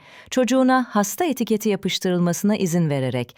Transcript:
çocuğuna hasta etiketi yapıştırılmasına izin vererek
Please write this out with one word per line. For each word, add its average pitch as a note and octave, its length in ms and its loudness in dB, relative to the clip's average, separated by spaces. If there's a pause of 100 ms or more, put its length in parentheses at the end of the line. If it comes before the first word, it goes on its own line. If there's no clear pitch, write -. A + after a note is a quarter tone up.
(300)
çocuğuna B3+ 600 2
hasta G#3 360 -2
etiketi A3 440 -2
yapıştırılmasına F#3 880 0
izin E3+ 340 0
vererek B2+ 480 -4